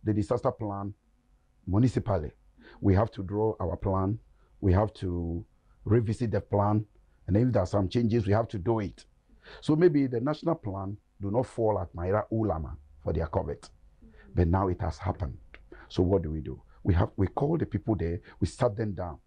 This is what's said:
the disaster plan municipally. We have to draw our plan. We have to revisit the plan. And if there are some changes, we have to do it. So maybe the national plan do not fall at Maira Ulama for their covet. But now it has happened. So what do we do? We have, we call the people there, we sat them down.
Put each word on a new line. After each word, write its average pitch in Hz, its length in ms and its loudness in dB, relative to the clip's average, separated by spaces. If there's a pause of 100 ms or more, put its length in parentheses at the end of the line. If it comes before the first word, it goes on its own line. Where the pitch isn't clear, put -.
the 107 100 0
disaster 120 380 0
plan 101 420 -8 (720)
municipally. 101 640 2 (500)
We 98 140 6
have 110 160 4
to - 120 -8
draw 104 360 0
our 85 160 -2
plan. 95 440 -2 (420)
We 95 120 4
have 104 220 4
to 85 500 -6 (400)
revisit 110 460 2
the 104 100 -2
plan. 104 440 0 (420)
And 92 100 2
if 127 140 4
there 104 120 2
are 90 40 -4
some 98 220 0
changes, 117 360 2
we 98 80 2
have 113 160 2
to 113 80 -8
do 110 220 0
it. - 260 -8 (560)
So 151 140 2
maybe 151 320 4
the 120 120 -2
national 147 360 -2
plan 98 420 -8 (240)
do 98 100 -4
not 120 140 0
fall 107 340 0
at 90 160 -8
Maira 92 360 0
Ulama 92 440 -2 (280)
for - 100 -2
their 80 140 -2
covet. 78 420 -4 (680)
But 85 120 4
now 95 200 2
it 90 140 -2
has 82 160 -4
happened. 90 400 -6 (520)
So - 140 0
what 92 180 2
do 78 100 -6
we 78 100 -6
do? 64 200 -12 (220)
We 92 100 2
have, 95 240 2
we 98 100 2
call 156 300 0
the - 80 -2
people 104 300 -2
there, 82 240 -4 (200)
we - 80 0
sat 113 280 -2
them 107 180 -4
down. 87 340 -8